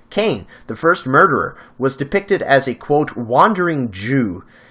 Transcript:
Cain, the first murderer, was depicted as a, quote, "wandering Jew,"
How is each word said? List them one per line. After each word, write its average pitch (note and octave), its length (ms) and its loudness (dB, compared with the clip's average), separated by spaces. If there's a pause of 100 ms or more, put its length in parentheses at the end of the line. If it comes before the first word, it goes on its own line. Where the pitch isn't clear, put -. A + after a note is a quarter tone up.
(120)
Cain, F#3 340 -2 (220)
the A2+ 80 -8
first - 320 0
murderer, C3+ 500 2 (200)
was C3+ 200 -2
depicted G3 440 -2
as C3+ 260 2
a, A#2+ 80 -4
quote, D3 420 -2
"wandering D3 720 0
Jew," G2+ 520 -2 (280)